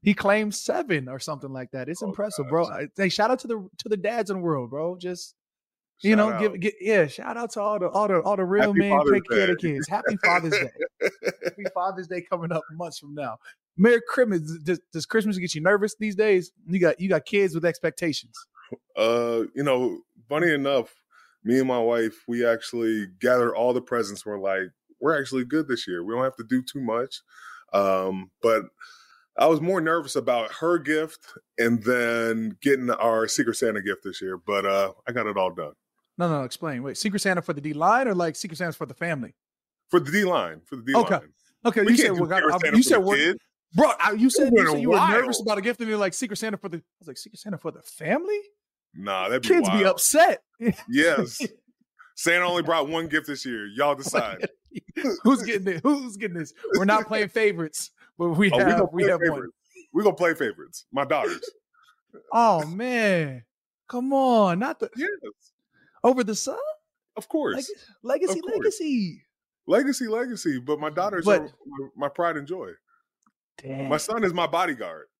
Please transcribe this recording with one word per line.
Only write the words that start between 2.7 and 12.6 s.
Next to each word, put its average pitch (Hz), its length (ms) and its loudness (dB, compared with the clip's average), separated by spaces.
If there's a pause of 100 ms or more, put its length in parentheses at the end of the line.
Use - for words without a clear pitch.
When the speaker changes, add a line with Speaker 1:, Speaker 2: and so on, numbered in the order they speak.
Speaker 1:
hey, 190 140 2
shout 214 200 2
out 254 100 0
to - 60 -16
the, 220 220 -6 (100)
to 220 120 -10
the 214 80 0
dads 208 320 -2
in 190 80 -4
the 180 40 -6
world, 139 280 -2
bro. 160 260 -6
Just, 180 380 -10 (640)
you 208 120 4
Speaker 2:
Shout 220 60 6
Speaker 1:
know, 214 140 4
Speaker 2:
out. - 80 -4
Speaker 1:
give, 196 200 -2
get, 202 200 -2
yeah, 202 260 4
shout - 300 -10
out 233 140 -8
to 220 100 -8
all 208 180 -2
the, 180 120 -2
all 208 180 2
the, 180 120 4
all 202 160 0
the 190 100 0
real 208 220 2
Speaker 2:
Happy 202 100 2
Speaker 1:
men 202 200 2
Speaker 2:
Father's 143 140 4
Speaker 1:
taking - 240 2
care 180 140 4
of 175 80 0
Speaker 2:
Day. 175 100 -2
Speaker 1:
the 147 60 0
kids. 147 140 -6
Happy 214 360 -2
Father's 170 340 2
Day. 165 120 -2 (320)
Speaker 2:
<laughs> 202 80 2 (340)
Speaker 1:
Happy 202 200 -6 (100)
Father's 180 340 -6
Day 180 140 -6
coming 170 300 -6
up 160 100 -4 (100)